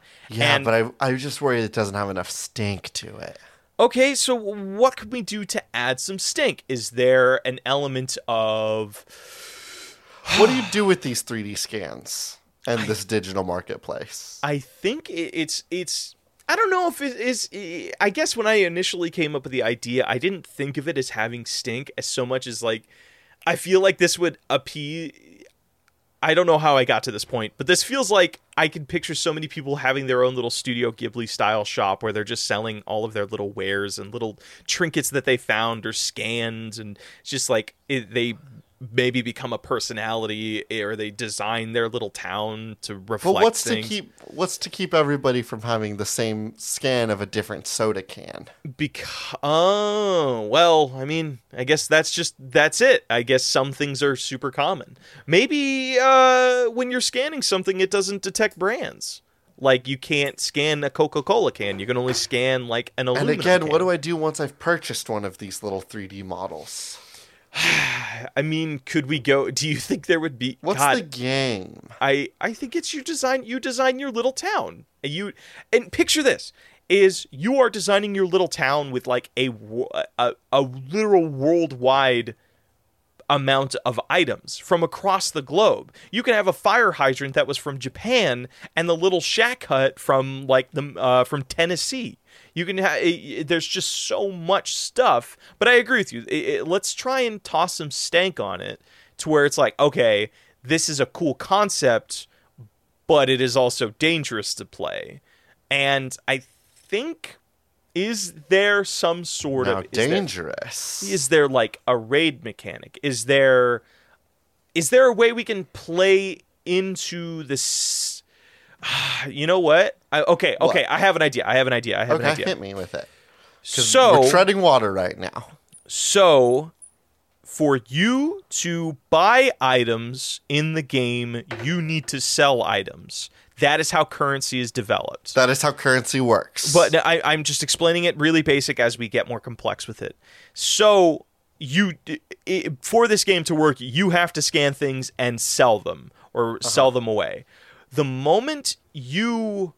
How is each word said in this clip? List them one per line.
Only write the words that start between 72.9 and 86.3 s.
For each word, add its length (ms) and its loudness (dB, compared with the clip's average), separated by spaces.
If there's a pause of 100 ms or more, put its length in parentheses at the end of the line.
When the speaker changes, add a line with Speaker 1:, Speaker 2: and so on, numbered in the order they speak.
Speaker 2:
you 100 -8
design, 420 -2
you 140 -8
design 400 0
your 120 -6
little 220 -2
town. 520 -6 (180)
You, 300 -6 (400)
and 180 2
picture 320 2
this, 300 0 (360)
is 420 4
you 260 -2
are 140 6
designing 440 0
your 120 2
little 200 2
town 440 0
with, 160 -4
like, 300 -2
a 120 2
wo-, 400 -6 (300)
a, 160 0 (180)
a 80 4
literal 640 2
worldwide 1080 2 (960)
amount 460 0 (100)
of 120 -2 (120)
items 480 -2
from 240 0
across 480 -2
the 120 -6
globe. 500 2 (180)
You 120 -4
can 120 2